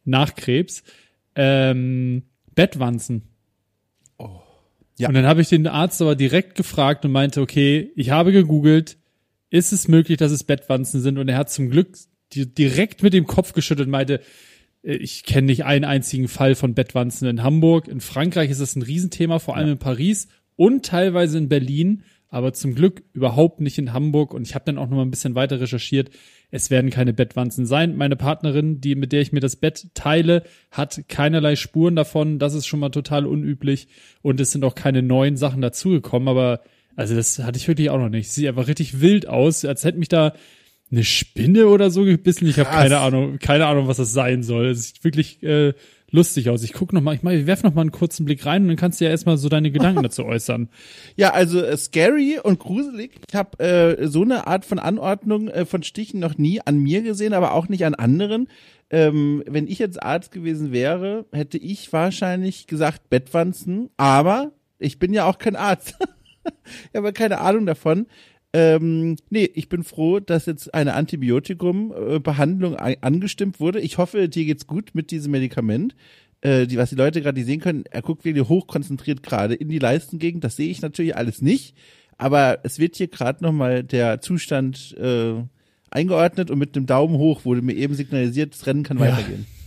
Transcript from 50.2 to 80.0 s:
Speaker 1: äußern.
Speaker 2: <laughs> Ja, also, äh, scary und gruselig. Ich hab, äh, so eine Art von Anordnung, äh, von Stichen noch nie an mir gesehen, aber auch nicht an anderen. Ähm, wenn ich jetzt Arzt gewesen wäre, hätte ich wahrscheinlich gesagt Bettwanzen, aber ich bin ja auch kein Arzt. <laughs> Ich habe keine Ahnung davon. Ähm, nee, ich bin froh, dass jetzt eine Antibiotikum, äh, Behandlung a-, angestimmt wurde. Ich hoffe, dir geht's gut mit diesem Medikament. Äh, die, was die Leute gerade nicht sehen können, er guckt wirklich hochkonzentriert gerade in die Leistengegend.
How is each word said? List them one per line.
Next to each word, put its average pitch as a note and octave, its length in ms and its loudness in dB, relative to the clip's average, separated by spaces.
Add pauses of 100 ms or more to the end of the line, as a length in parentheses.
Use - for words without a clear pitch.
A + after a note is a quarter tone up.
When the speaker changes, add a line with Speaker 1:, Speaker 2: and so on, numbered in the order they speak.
Speaker 1:
äußern. A#2 440 -4 (240)
Speaker 2:
<laughs> - 240 -20
Ja, F#3+ 160 4
also, F3+ 280 2
äh, D3+ 160 0
scary C#4 640 2
und G3 200 2
gruselig. B3 580 -6 (100)
Ich - 60 -14
hab, G3 260 -4
äh, E3+ 460 2
so D#3 160 0
eine A#3+ 240 0
Art F#3+ 180 -2
von F#3+ 140 -4
Anordnung, G#3 680 -2
äh, F3+ 180 -4
von F3 160 -6
Stichen G#3 380 -10
noch D#3+ 180 -4
nie E3 260 2
an D3 140 2
mir D3 240 0
gesehen, G#3+ 300 -2
aber F3+ 220 2
auch E3 140 -2
nicht F#3 160 -2
an D3+ 120 0
anderen. G3+ 500 0 (420)
Ähm, D3+ 600 2
wenn D3+ 180 -4
ich F#3+ 140 -8
jetzt F#3+ 200 -4
Arzt E3 300 -6
gewesen D#3+ 400 -6
wäre, F3+ 600 -4
hätte D3 260 -6
ich - 340 -10
wahrscheinlich F#3 760 -4
gesagt D#3 420 -4
Bettwanzen, F3 840 -2
aber E3 560 2 (260)
ich - 220 -6
bin F#3 120 0
ja G#3 120 0
auch F3+ 140 0
kein G#3 180 -4
Arzt. - 440 -4
<laughs> F#4+ 60 -2 (840)
Ich - 40 -6
habe G#3 160 -2
keine G#3 280 -2
Ahnung G#3 260 2
davon. E3 400 0 (460)
Ähm, D#3+ 640 2 (140)
nee, G3+ 220 0
ich - 160 -8
bin F3 140 -4
froh, E3+ 380 -2
dass F3 260 -2
jetzt D#3 280 -8
eine D3 200 0
Antibiotikum, E3+ 1000 -2
äh, C#3 280 -4
Behandlung D#3 560 0
a-, B2+ 240 -2
angestimmt F#3 580 -2
wurde. F#3 220 -2
Ich - 180 -6
hoffe, F3+ 300 0
dir D#3 160 -4
geht's D3+ 240 -4
gut F#3 260 -8
mit D#3+ 160 -6
diesem D3 220 -6
Medikament. C3 640 -2 (440)
Äh, C3 280 2
die, B2 100 -2
was B2 120 0
die - 40 -8
Leute D3 260 0
gerade C#3 180 -4
nicht A#2+ 80 -4
sehen D3 140 -4
können, D#3+ 300 -4
er - 100 -8
guckt - 240 -8
wirklich D3 240 0
hochkonzentriert D3 760 -4
gerade G#2+ 300 -2
in D3+ 140 -8
die D#3 120 -4
Leistengegend. D#3+ 640 -2